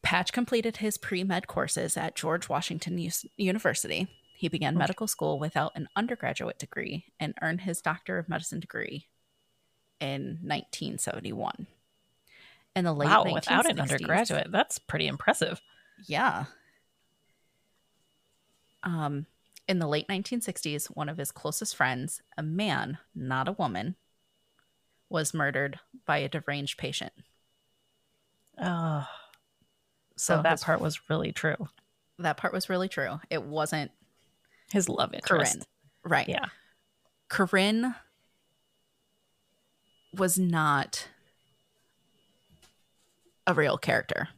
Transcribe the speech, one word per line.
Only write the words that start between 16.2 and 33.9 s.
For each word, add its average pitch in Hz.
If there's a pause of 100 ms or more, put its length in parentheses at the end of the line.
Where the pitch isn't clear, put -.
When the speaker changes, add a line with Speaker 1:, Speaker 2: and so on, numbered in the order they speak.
Speaker 1:
Um, 151 (420)
in 185
the 160
late 151
nineteen 202
sixties, 151
one 151
of 160
his 143
closest -
friends, 131 (160)
a 151
man, 160 (140)
not 131
a 185
woman, 123 (1120)
was 156
murdered 139 (260)
by 147
a 139
deranged 143
patient. - (1500)
Speaker 2:
Oh. 165 (1080)
Speaker 1:
So -
Speaker 2:
So 151
that 170
Speaker 1:
his -
Speaker 2:
part 160
was -
really 160
true. - (500)
Speaker 1:
That 170
part -
was 185
really 185
true. 143 (100)
It 151
wasn't 151 (800)